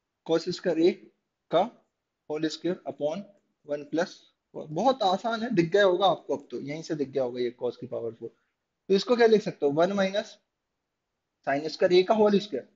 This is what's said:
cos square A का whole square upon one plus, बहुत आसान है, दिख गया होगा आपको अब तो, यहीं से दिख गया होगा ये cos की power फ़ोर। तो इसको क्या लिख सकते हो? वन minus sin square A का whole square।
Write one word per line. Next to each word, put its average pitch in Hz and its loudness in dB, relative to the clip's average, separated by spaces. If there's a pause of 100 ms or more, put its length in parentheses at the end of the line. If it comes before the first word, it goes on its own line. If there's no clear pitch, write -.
(260)
cos 165 -2 (100)
square 165 -2
A 175 4 (600)
का 170 2 (640)
whole 156 -4
square - -6 (160)
upon 156 -6 (440)
one 147 -6
plus, 165 -2 (420)
बहुत 170 -2
आसान 214 -2
है, 247 -4
दिख 170 2
गया 202 4
होगा 185 4
आपको 143 0
अब - -12
तो, 120 -8
यहीं 147 -10
से 160 -6
दिख 139 -4
गया 135 -2
होगा 123 -6
ये 120 -4
cos 120 -4
की 123 -16
power 117 -8
फ़ोर। 113 -12 (600)
तो 190 4
इसको 196 2
क्या 233 6
लिख 214 6
सकते - -6
हो? 143 2
वन 170 2
minus 196 -4 (1120)
sin 147 -2
square 180 0
A 185 6
का 220 4
whole 208 4
square। - -8 (100)